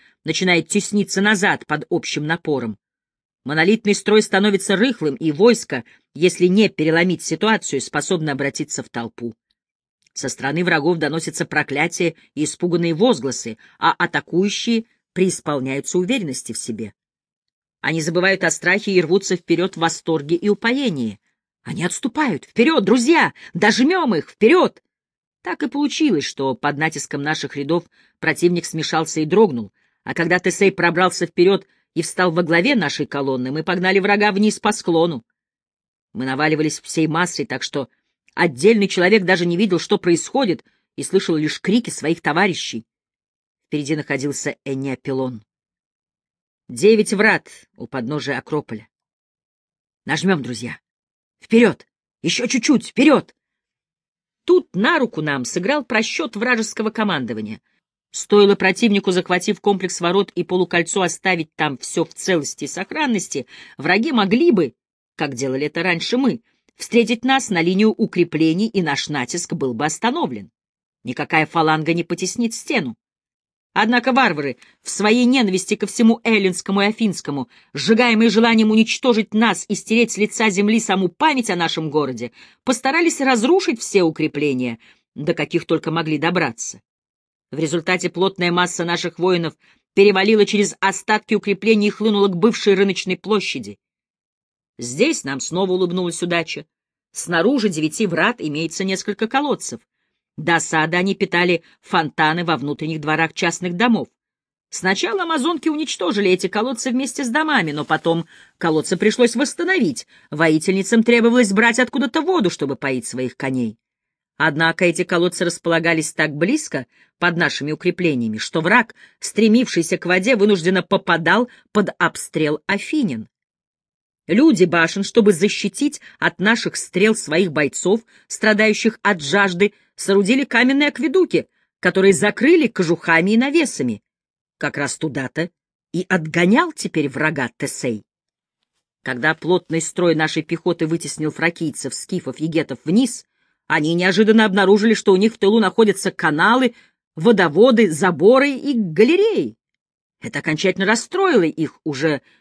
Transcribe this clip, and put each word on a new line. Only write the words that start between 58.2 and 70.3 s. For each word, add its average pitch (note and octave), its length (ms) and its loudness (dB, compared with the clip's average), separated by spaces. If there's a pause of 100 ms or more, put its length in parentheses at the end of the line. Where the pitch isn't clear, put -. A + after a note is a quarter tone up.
противнику, G3 560 2
захватив F3+ 480 -2
комплекс F#3 400 -2
ворот F3+ 340 0
и F3 120 -6
полукольцо, F3+ 560 -2
оставить E3+ 540 -4
там D3+ 220 -2
всё - 280 -4
в - 80 -12
целости D#3+ 500 -4
и C#3 40 -8
сохранности, G3+ 800 -4 (300)
враги G3+ 360 0
могли A#3 380 4
бы, E3+ 220 0 (440)
как C#3+ 160 -6
делали C3+ 340 -4
это E3+ 160 -4
раньше F3+ 340 -2
мы, A#3+ 240 0 (360)
встретить A3+ 480 0
нас C4+ 240 0
на E3+ 120 0
линию F#3+ 280 4
укреплений, E3+ 800 0
и G3+ 140 -2
наш D3 280 -4
натиск D3+ 440 -6
был C3+ 200 -4
бы A#2+ 120 -4
остановлен. D#3 680 -4 (520)